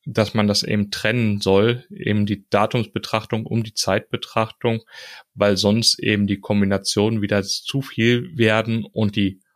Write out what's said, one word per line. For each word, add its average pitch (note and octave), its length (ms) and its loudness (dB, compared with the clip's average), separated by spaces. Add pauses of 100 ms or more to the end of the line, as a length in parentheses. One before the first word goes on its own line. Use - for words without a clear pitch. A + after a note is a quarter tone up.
dass A2 280 -2
man G#2+ 140 2
das G2+ 160 2
eben G#2 280 -2
trennen G#2+ 500 0
soll, G#2+ 480 2
eben G#2 360 0
die G2+ 240 -6
Datumsbetrachtung A2 960 -2
um A2+ 180 -2
die A2 100 -10
Zeitbetrachtung, - 1080 -4 (500)
weil G2+ 240 2
sonst G#2 420 2
eben G#2 280 2
die G2 120 -2
Kombinationen G#2 800 0
wieder G2+ 220 0
zu - 380 -6
viel A#2+ 560 0
werden A2 480 2
und G#2+ 300 -2
die G2 260 -2 (140)